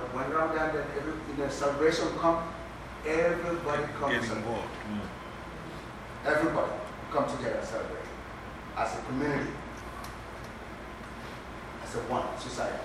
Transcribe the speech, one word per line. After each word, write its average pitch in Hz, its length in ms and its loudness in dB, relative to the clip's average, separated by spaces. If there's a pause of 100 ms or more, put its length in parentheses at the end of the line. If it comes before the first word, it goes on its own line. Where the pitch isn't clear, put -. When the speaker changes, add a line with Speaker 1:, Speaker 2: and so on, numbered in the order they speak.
(140)
Speaker 1:
when - 160 0
Ramadan, 160 420 4
then 143 120 0 (120)
every, 151 180 0 (140)
you 139 140 -4
know, 135 80 2
celebration 151 560 6 (140)
come, 165 240 6 (600)
everybody 165 760 4 (160)
comes. - 140 2 (160)
Speaker 2:
Get 107 80 0
involved. 107 320 0 (180)
Speaker 3:
Mm. - 1400 -6
Speaker 1:
Everybody 151 400 6 (400)
come 143 180 4
together - 300 0
and - 80 -2
celebrate - 400 -4 (720)
as - 220 0
a - 40 -4
community, 139 480 2 (2250)
as - 140 -6
a - 100 2
one 104 320 0
society, 101 460 -2